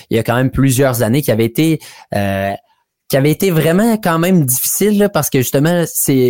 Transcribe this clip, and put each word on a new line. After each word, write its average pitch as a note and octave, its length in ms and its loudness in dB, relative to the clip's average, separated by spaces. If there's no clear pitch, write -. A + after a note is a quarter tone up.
il A2+ 80 0
y - 20 0
a A2 40 0
quand A#2 120 -2
même C3 160 0
plusieurs C3 520 0
années, A#2 180 0
qui C3+ 100 -2
avait A2+ 140 0
été, D#3 340 0
euh, G2 360 -2
qui - 80 -2
avait C#3+ 140 2
été F#3+ 200 0
vraiment E3+ 420 2
quand F3+ 260 -2
même F3 260 2
difficile, F#3+ 520 -2
là, G3+ 120 2
parce D#3 200 -2
que C#3 100 0
justement, D#3+ 480 0
c'est, - 260 -2